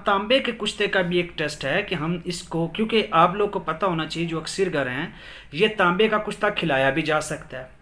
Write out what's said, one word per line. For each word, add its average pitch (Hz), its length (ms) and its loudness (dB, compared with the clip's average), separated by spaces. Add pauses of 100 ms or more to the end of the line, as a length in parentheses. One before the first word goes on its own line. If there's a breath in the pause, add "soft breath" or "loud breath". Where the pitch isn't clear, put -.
तांबे 214 340 4
के 240 120 -2
कुश्ते 214 360 -2
का 196 140 2
भी 175 160 2
एक 175 200 -2
टेस्ट 147 260 -4
है 160 180 0
कि 196 120 -4
हम 170 320 -2
इसको, 170 420 -4
क्योंकि 220 360 0 (100)
आप 175 220 6
लोग 208 140 2
को 202 100 -4
पता 160 260 -2
होना 160 200 0
चाहिए 165 220 -4
जो 160 120 -4
अक्सर 190 280 -2
घर 143 200 0
हैं, 135 260 -6 (400 loud breath)
ये 202 140 2
तांबे 190 400 4
का 214 100 2
कुश्ता 208 320 -2
खिलाया 135 400 2
भी 156 120 0
जा 151 180 2
सकता 135 380 -8
है। - 240 -16